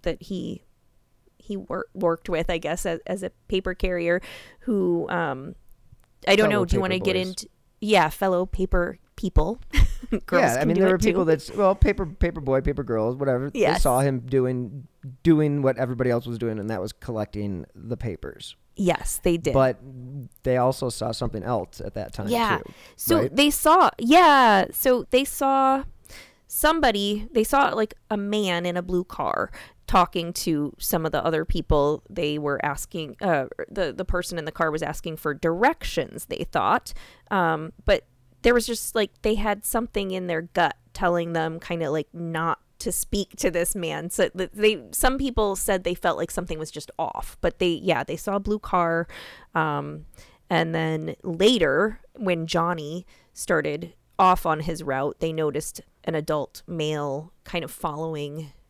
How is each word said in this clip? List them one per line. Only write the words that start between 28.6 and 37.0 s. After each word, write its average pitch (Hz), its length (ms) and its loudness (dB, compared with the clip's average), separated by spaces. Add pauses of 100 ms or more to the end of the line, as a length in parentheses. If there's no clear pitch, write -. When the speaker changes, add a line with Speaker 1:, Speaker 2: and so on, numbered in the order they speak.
Speaker 1:
in 175 100 -2
a 175 60 -2
blue 180 220 0
car - 460 -2 (360)
talking 175 460 2
to 147 460 -2
some - 280 -2
of 156 60 -2
the 151 120 -2
other 160 200 0
people. 151 640 0
They 151 300 -4
were 147 260 -2
asking, 147 560 -8
uh, 156 260 0 (240)
the, 175 220 -4
the 185 120 -8
person 180 340 -4
in 156 60 -8
the 156 80 -8
car 165 180 0
was 156 120 -4
asking 151 360 -6
for 147 160 -4
directions, 170 920 -2
they - 240 -8
thought. 143 420 0 (380)